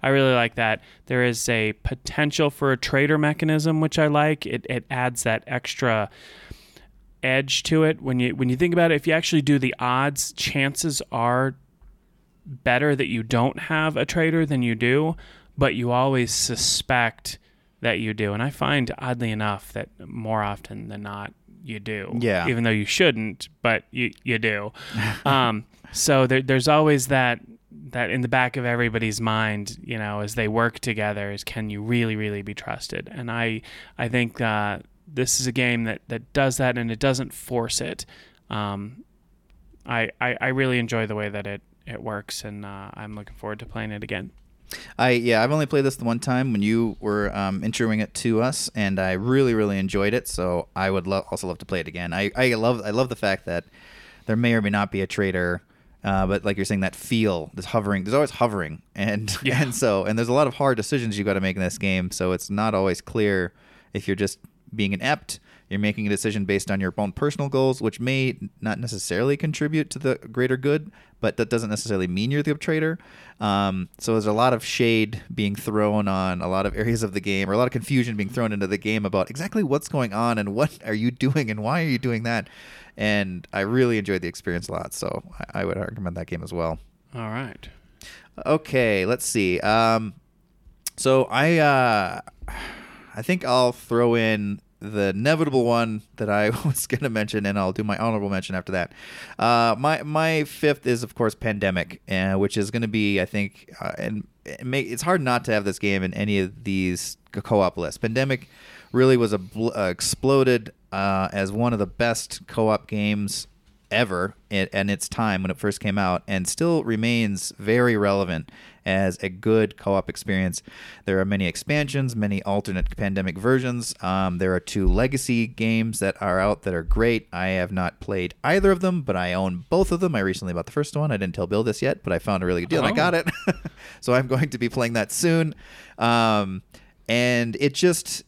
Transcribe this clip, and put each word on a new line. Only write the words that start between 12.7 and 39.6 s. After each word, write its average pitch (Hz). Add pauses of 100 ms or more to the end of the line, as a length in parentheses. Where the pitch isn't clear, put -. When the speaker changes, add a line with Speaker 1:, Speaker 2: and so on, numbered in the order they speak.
Speaker 1:
that 131
you 113
don't 120
have 156
a 143
traitor 165
than 139
you 117
do, 135 (400)
but 135
you 120
always 127
suspect - (420)
that 113
you 107
do. 104
And 107
I 139
find, 135
oddly 123
enough, 107
that 104 (100)
more 110
often 104
than 104
not, 101 (300)
you 110
do. 104
Speaker 2:
Yeah. 95
Speaker 1:
Even 117
though 113
you 107
shouldn't, 110 (140)
but 113
you, 123 (140)
you 117
do. 104 (260)
Speaker 2:
<laughs> 107
Speaker 1:
Um, 120 (280)
so 135
there, 131
there's 131
always 147
that, 127 (500)
that 120
in 127
the 123
back 127
of 127
everybody's 117
mind, 110
you 117
know, 104
as 104
they 113
work 113
together, 104
is 101
can 110
you 104
really, 113
really 104
be 101
trusted? -
And 123
I, 113 (340)
I 120
think, 120
uh, 107 (280)
this 131
is 127
a 123
game 120
that, 110
that 117
does 135
that, 127
and 117
it 110
doesn't 135
force -
it. - (460)
Um, 104 (840)